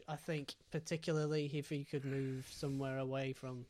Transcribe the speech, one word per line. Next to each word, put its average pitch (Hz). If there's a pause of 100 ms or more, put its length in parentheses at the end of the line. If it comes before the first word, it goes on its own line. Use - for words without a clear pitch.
I 151
think 147 (140)
particularly 156
if 147
he 143
could 139
move 131
somewhere 135
away 135
from 127